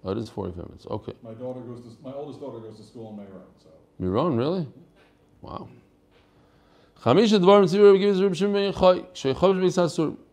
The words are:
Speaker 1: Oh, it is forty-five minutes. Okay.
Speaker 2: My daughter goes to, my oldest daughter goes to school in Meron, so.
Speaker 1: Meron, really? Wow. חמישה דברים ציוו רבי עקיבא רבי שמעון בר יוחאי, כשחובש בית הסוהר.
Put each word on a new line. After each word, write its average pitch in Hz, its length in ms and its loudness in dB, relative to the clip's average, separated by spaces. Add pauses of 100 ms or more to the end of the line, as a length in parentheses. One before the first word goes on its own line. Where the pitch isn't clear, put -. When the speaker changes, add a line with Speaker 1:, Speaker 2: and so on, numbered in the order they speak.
Speaker 1:
Oh, 95 80 -8
it 104 60 -4
is 110 120 -10
forty-five 87 360 -12
minutes. - 240 -20
Okay. - 320 -10
Speaker 2:
My 113 120 -18
daughter 127 260 -14
goes 117 220 -16
to, 120 80 -20 (140)
my 131 100 -16
oldest 143 260 -14
daughter 123 200 -14
goes 110 180 -20
to 107 60 -20
school 110 280 -18
in 104 60 -16
Meron, 95 260 -20 (180)
so. - 80 -20 (300)
Speaker 1:
Meron, 113 380 -2
really? 156 300 -4 (760)
Wow. - 260 -16 (1300)
חמישה 202 420 2
דברים 196 280 6
ציוו 202 240 6
רבי 196 80 8
עקיבא 196 280 2
רבי 190 100 0
שמעון 202 180 -2
בר 202 60 0
יוחאי, 185 420 2 (120)
כשחובש 175 440 0
בית 180 200 0
הסוהר. 160 340 -2 (220)